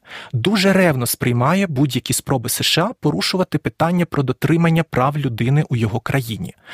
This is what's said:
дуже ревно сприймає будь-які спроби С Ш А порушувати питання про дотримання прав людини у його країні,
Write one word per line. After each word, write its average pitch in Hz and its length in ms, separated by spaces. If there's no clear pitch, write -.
дуже 190 400
ревно 160 320
сприймає 139 640
будь-які 131 460
спроби 120 360
С - 140
Ш 165 220
А 247 80
порушувати 175 640
питання 170 480
про 143 180
дотримання 165 600
прав 143 340
людини 135 520
у 135 60
його 113 240
країні, - 560